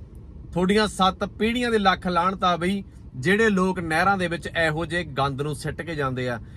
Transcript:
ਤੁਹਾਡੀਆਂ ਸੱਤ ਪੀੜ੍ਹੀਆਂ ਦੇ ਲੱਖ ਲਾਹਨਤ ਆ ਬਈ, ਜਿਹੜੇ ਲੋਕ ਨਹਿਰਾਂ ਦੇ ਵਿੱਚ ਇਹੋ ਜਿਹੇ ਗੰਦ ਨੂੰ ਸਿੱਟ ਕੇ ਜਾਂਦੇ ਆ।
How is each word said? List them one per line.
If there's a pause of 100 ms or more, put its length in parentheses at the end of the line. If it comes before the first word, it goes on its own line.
(540)
ਤੁਹਾਡੀਆਂ
ਸੱਤ
ਪੀੜ੍ਹੀਆਂ
ਦੇ
ਲੱਖ
ਲਾਹਨਤ
ਆ
ਬਈ, (320)
ਜਿਹੜੇ
ਲੋਕ
ਨਹਿਰਾਂ
ਦੇ
ਵਿੱਚ (160)
ਇਹੋ
ਜਿਹੇ
ਗੰਦ
ਨੂੰ
ਸਿੱਟ
ਕੇ
ਜਾਂਦੇ
ਆ। (180)